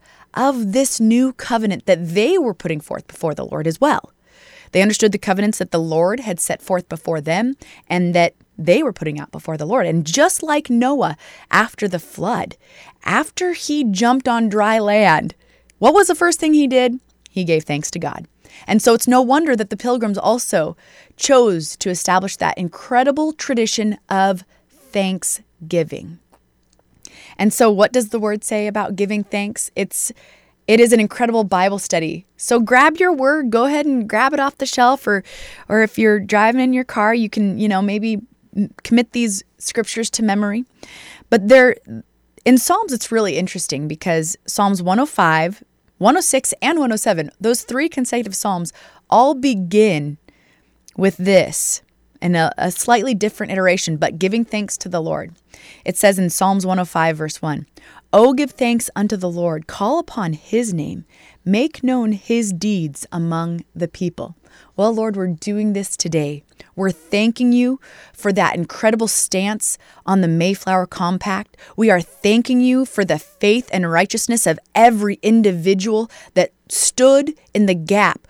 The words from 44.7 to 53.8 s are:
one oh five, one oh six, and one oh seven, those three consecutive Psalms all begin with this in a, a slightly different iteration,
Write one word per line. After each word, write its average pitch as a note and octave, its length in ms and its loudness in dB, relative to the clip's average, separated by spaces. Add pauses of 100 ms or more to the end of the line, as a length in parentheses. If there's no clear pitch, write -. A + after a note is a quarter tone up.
one F#3 200 0
oh C#4+ 60 2
five, E3 580 0 (340)
one A3+ 180 4
oh F#4 40 2
six, - 420 -2
and D#4+ 160 0
one C4 140 0
oh G#3+ 40 -2
seven, E3 440 -2
those A#3 240 0
three C#4 240 -4
consecutive A#3+ 480 -4
Psalms F3+ 360 -4 (380)
all C4 240 4
begin G3 840 0 (800)
with G3 200 2
this F#3 680 0 (400)
in F3 140 2
a, E3 200 2
a F3+ 140 -2
slightly A#3+ 440 0
different G#3 380 -4
iteration, F3+ 460 0